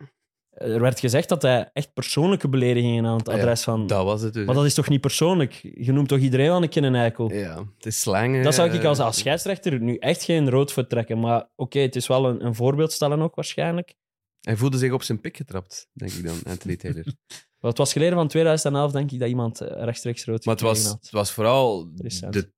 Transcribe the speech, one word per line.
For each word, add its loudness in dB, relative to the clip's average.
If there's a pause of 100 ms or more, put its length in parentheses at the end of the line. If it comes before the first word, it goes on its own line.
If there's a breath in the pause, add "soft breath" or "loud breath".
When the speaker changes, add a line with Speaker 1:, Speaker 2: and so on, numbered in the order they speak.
(500)
Speaker 1:
er -4
werd 2
gezegd 2
dat 0
hij 2
echt -6
persoonlijke 0
beledigingen 2
aan 2
het -2
Speaker 2:
Ah -2
ja, 2
Speaker 1:
adres 2
van -2
Speaker 2:
dat 2
was 0
het -4
dus, -4
Speaker 1:
Maar 4
Speaker 2:
hè. 4
Speaker 1:
dat 4
is 2
toch 0
niet 2
persoonlijk? 0 (140)
Je -2
noemt 2
toch 2
iedereen 2
wel 2
een 0
keer 0
een 2
eikel? 0
Speaker 2:
Ja, -6 (120)
het -18
is -4
slang, 0
hè. 2
Speaker 1:
Dat 4
zou 4
ik 0
als, 2
als 0
scheidsrechter -2
nu -2
echt -2
geen 2
rood 2
voor -2
trekken. -2
Maar 2
oké, -4
het 0
is -4
wel 2
een, -2
een -2
voorbeeld 2
stellen 0
ook -2
waarschijnlijk. -6 (460)
Speaker 2:
Hij -2
voelde 0
zich 2
op -2
zijn -4
pik -12
getrapt, -12
denk -10
ik -8
dan, -4
Anthony -8
Taylor. -8
Speaker 1:
<laughs> -8 (500 loud breath)
Maar 0
het 2
was 0
geleden 2
van 2
tweeduizend 2
en 0
elf, 0
denk -2
ik, -8
dat -2
iemand, -2
eh, -8
rechtstreeks -6
rood -4
Speaker 2:
Maar 2
het -4
Speaker 1:
gekregen 2
Speaker 2:
was, -2
Speaker 1:
had. -12
Speaker 2:
het -20
was 0
vooral 2
Speaker 1:
Recent. -8
Speaker 2:
de -2